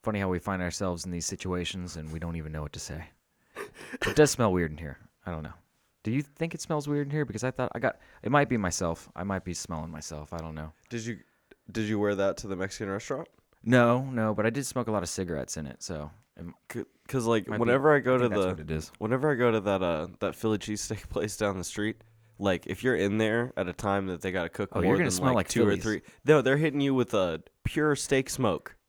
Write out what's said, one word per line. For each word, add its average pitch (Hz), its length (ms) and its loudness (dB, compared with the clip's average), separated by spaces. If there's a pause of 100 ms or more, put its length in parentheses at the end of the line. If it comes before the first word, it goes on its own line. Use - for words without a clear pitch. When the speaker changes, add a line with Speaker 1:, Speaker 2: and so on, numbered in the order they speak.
Speaker 1:
Funny 104 180 0
how 95 80 2
we 90 100 2
find 92 240 -2
ourselves 87 420 -2
in 92 60 -8
these 87 160 -4
situations 90 720 -4
and 78 160 -10
we 80 60 -6
don't 82 180 -4
even 78 160 -8
know 78 100 -6
what 73 120 -8
to - 60 -10
say. - 240 -10 (1000)
It - 80 -2
does 151 160 8
smell 110 220 2
weird 87 180 2
in 76 80 -10
here. 73 200 -10 (260)
I 90 60 -8
don't 80 120 -6
know. 76 120 -12 (480)
Do 107 100 -4
you 143 100 0
think 165 320 -6
it 165 60 -10
smells 147 260 -4
weird 147 220 0
in - 20 -6
here? 151 140 0
Because 123 200 -6
I 127 60 2
thought 127 240 -4
I - 60 -4
got, - 180 0 (240)
it 110 80 -2
might 147 180 6
be 123 80 2
myself. 87 600 0
I 90 80 -6
might 98 200 -2
be 90 100 -6
smelling 82 360 -6
myself. 78 420 -12
I 85 60 -6
don't 80 160 -8
know. 78 180 -8 (180)
Speaker 2:
Did 113 140 -8
you, 113 140 -8 (540)
did 107 160 -2
you 107 100 2
wear 104 160 4
that 98 240 2
to 113 80 -10
the 98 100 -4
Mexican 98 340 -4
restaurant? 131 380 -6 (360)
Speaker 1:
No, 120 400 6
no, 113 300 0
but 107 120 2
I 113 40 4
did 131 160 -4
smoke 120 200 -4
a 113 60 -2
lot 101 100 2
of 87 60 -6
cigarettes 85 480 -4
in 78 100 -8
it, 64 160 -14
so 76 280 -8 (260)
it - 40 -18
m- 87 140 -12 (180)
Speaker 2:
C-, 120 120 -6 (240)
'cause, 123 180 0
like, 113 220 4
Speaker 1:
might 110 80 -2
be, 113 40 0
Speaker 2:
whenever 135 320 6
I 143 60 6
go 127 160 4
Speaker 1:
I 127 40 4
Speaker 2:
to 123 60 4
Speaker 1:
think 113 100 2
that's 101 100 4
Speaker 2:
the, 92 60 2
Speaker 1:
what 82 100 -4
it 78 100 -10
is. 78 280 -4
Speaker 2:
whenever 131 340 0
I - 20 2
go 120 160 4
to 110 120 2
that, 95 200 2
uh, 85 240 0 (140)
that 90 160 -2
Philly 110 220 0
cheesesteak 107 500 -6
<laughs> - 0 -
place - 280 -4
down 101 220 0
the 87 60 -6
street, 107 320 -4 (420)
like, 98 300 0
if - 160 -6
you're 123 100 4
in 101 240 2
there 110 380 0
at 92 100 0
a 87 60 -6
time 98 340 0
that 90 140 -6
they 95 100 -4
gotta 90 200 -2
cook 101 220 -4
Speaker 1:
Oh, - 80 -4
Speaker 2:
more 87 40 2
Speaker 1:
you're 92 140 6
gonna - 120 2
Speaker 2:
than, 92 60 -2
Speaker 1:
smell 92 140 0
Speaker 2:
like, 104 160 2
Speaker 1:
like - 20 -16
Speaker 2:
two 113 140 2
or 104 80 6
Speaker 1:
Phillies. 98 120 0
Speaker 2:
three, 107 200 -2 (220)
no, 143 180 6
they're 131 160 4
hitting 147 220 2
you 139 140 2
with 123 200 2
a 87 280 2 (220)
pure 151 320 2
steak 135 340 0
smoke. 104 460 -2 (120)